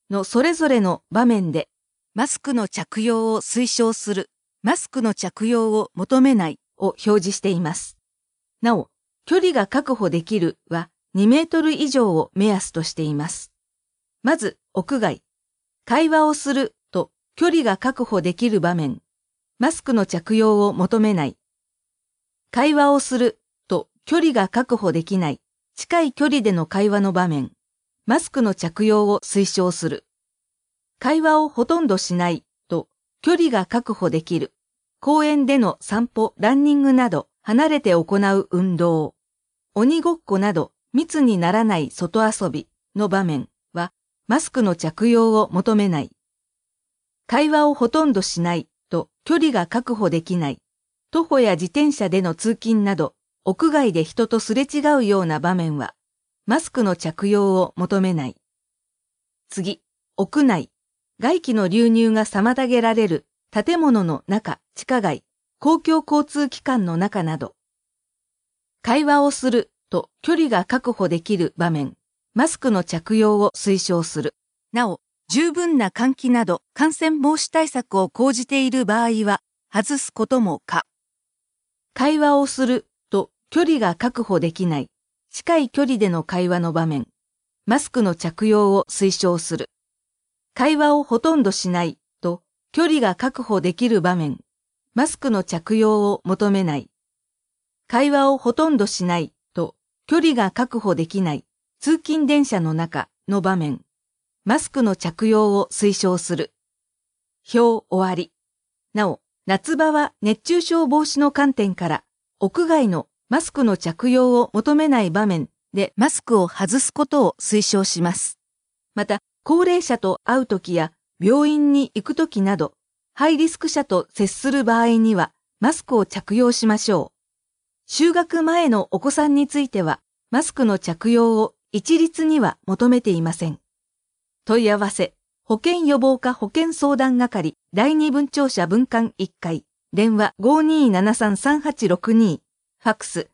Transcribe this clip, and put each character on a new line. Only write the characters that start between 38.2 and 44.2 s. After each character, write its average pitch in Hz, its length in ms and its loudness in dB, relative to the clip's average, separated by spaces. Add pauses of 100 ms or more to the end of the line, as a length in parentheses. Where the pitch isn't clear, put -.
運 180 260 0
動。 160 380 0 (580)
鬼 285 280 2
ご 349 140 0
っ 330 80 -10
こ 196 140 -2
な 202 160 0
ど 160 200 -4 (200)
密 311 280 -2
に 233 160 2
な 175 160 0
ら 220 100 2
な 208 140 2
い 151 120 -4
外 180 360 -4
遊 208 240 -2
び 143 180 -8 (280)
の 208 120 -2
場 190 160 0
面 151 240 -2 (260)
は 175 200 -8 (340)